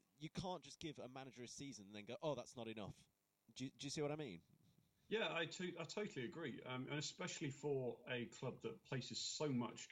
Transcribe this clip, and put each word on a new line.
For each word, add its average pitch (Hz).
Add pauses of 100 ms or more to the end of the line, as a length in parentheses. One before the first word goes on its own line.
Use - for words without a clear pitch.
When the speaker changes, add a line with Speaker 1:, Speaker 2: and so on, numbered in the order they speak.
(200)
Speaker 1:
you 156
can't 180
just 147
give 151
a 117
manager 127
a 117
season 117
and 101
then 104
go, 113
"Oh, 151
that's 117
not 117
enough." 110 (600)
Do 131
you, 135
do 139
you -
see 156
what 147
I 151
mean? 120 (680)
Speaker 2:
Yeah, 196
I 165
to-, 180
I 165
totally 156
agree, 123
um, 127
and 147
especially 160
for 135 (140)
a 120 (140)
club 123
that 113
places 123
so -
much 120